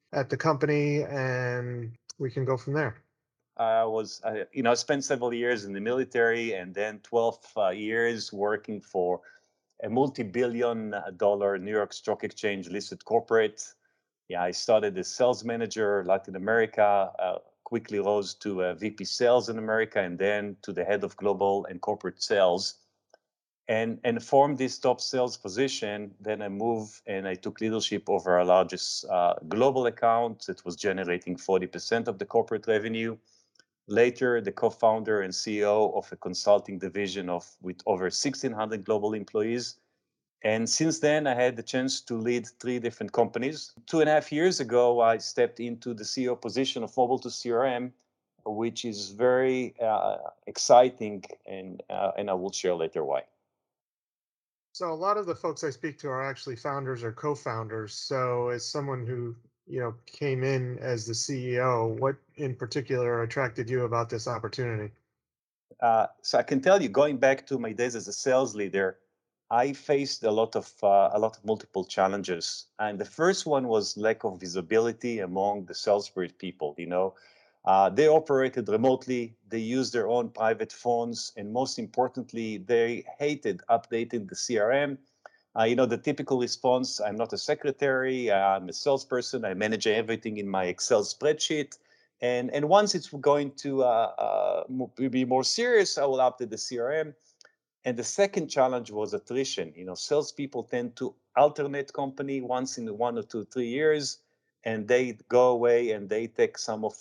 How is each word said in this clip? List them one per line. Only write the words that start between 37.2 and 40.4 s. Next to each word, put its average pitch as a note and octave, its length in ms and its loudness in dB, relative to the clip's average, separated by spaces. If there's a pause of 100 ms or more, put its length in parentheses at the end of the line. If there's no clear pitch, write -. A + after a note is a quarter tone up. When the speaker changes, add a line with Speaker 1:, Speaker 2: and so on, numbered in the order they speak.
Speaker 2:
of, F2 160 -4 (160)
with F2+ 240 -10
over F#2 240 2
sixteen C3+ 440 -4
hundred G#2+ 320 -4
global G#2+ 280 0
employees. A2+ 600 -4 (680)